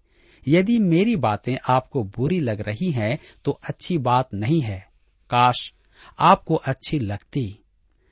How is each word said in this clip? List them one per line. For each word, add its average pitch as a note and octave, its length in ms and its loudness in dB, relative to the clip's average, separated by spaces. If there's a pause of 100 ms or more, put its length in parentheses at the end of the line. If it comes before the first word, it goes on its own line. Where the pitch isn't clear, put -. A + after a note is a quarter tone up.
(480)
यदि F#3+ 300 4
मेरी G3 380 2
बातें A#2+ 400 -2 (120)
आपको B2+ 360 0
बुरी C#3 360 -2
लग A2 200 -2
रही G#2+ 300 -4
हैं, A#2+ 280 -2 (260)
तो C#3+ 60 -2
अच्छी - 480 -6
बात B2 360 0
नहीं A2 260 0
है। G#2 280 -8 (420)
काश B2 420 2 (460)
आपको E3 360 4
अच्छी - 440 -4
लगती। G#2 600 -6 (540)